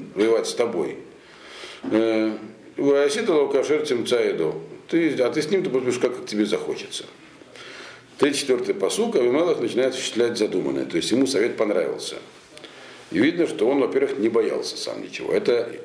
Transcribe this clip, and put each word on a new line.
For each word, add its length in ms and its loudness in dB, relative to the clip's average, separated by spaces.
воевать 320 4
с 80 -6
тобой. 420 -2
Э, 440 2
ваасита 600 4
ло 120 4
кашер 380 2
цимца 320 0
эдо. 380 2
Ты, 340 2
а 80 2
ты 140 0
с 80 -4
ним, 120 2
ты 60 -2
поступишь, 300 0
как 260 -8
тебе 200 0
захочется». 600 -4
Тридцать 240 2
четвертый 320 0
пасук, 420 0
Авимелех 440 2
начинает 340 0
осуществлять 460 0
задуманное, 460 0
то 120 -4
есть 140 -2
ему 160 4
совет 280 0
понравился. 600 -2
И 80 0
видно, 260 4
что 240 0
он, 100 4
во-первых, 380 0
не 120 2
боялся 460 0
сам 280 -8
ничего. 280 -8
Это 380 2